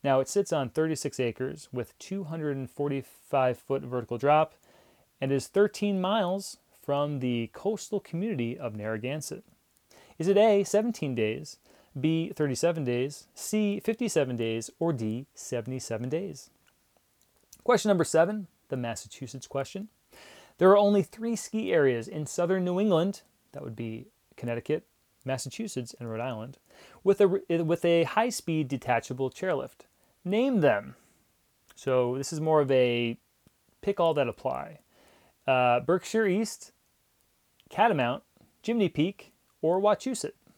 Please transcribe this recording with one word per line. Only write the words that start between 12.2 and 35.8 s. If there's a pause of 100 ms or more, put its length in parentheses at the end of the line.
thirty-seven
days,
C,
fifty-seven
days,
or
D,
seventy-seven
days? (1120)
Question
number
seven, (220)
the
Massachusetts
question. (680)
There
are
only
three
ski
areas
in
southern
New
England, (300)
that
would
be (300)
Connecticut, (400)
Massachusetts,
and
Rhode
Island, (440)
with
a, (360)
with
a
high-speed
detachable
chairlift. (380)
Name
them. (800)
So
this
is
more
of
a (640)
pick
all
that
apply. (680)
Uh,